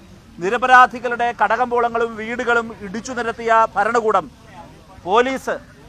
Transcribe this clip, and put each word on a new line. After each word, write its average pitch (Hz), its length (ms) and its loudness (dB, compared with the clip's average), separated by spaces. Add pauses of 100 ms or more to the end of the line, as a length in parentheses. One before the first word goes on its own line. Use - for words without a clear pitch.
(420)
നിരപരാധികളുടെ 240 880 4 (120)
കടകമ്പോളങ്ങളും 233 720 0 (100)
വീടുകളും 233 460 -2 (200)
ഇടിച്ചു 214 320 -10
നിരത്തിയ 226 340 -4 (220)
ഭരണകൂടം, 214 520 0 (800)
പോലീസ് 240 480 0 (340)